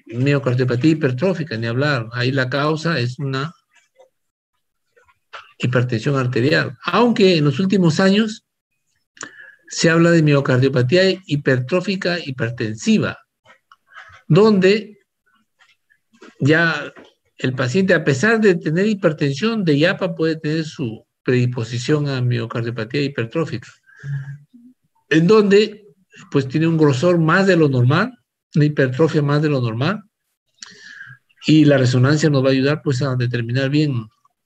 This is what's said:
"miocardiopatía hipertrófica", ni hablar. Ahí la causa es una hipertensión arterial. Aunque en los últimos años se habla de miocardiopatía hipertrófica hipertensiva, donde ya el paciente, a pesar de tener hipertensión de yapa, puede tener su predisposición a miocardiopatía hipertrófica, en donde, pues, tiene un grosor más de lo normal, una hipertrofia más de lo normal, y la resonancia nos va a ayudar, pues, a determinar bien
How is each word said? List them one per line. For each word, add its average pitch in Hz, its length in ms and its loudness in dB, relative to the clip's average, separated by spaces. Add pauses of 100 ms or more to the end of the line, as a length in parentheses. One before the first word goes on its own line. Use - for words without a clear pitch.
"miocardiopatía 127 880 0
hipertrófica", 156 680 -2
ni 117 100 -6
hablar. 127 460 -2
Ahí 123 180 -2
la 131 180 -2
causa 151 480 -2
es 123 220 -6
una 135 340 -6 (2000)
hipertensión 123 580 -2
arterial. 131 680 -2
Aunque 196 540 2
en 147 80 2
los 143 140 0
últimos 190 420 2
años 214 440 0 (1200)
se - 220 0
habla 170 220 4
de 165 100 4
miocardiopatía 139 1040 2
hipertrófica 170 960 -2
hipertensiva, 120 1000 -4 (1080)
donde 202 720 2 (1400)
ya 151 520 0 (460)
el 127 160 -4
paciente, 180 400 0
a 160 100 0
pesar 214 380 0
de 196 140 4
tener 170 320 -2
hipertensión 185 760 -2
de 147 160 2
yapa, 185 360 -2
puede 160 200 -2
tener 160 300 -6
su - 400 -10 (180)
predisposición 123 840 -2
a 131 100 -4
miocardiopatía 120 840 -4
hipertrófica, 131 680 -6 (1400)
en 165 180 2
donde, 208 580 2 (440)
pues, 135 200 0
tiene 156 180 0
un 165 100 0
grosor 156 420 2
más 170 280 2
de 185 80 4
lo 156 140 4
normal, 135 500 0 (360)
una 151 100 4
hipertrofia 147 560 0
más 147 200 0
de 151 80 0
lo 135 120 -2
normal, 131 420 -4 (1400)
y 156 160 6
la 143 140 4
resonancia 131 520 2
nos 135 140 0
va 135 60 2
a 135 40 2
ayudar, 139 300 0
pues, 135 180 -2
a 135 140 -2
determinar 123 540 -4
bien 139 380 -2 (380)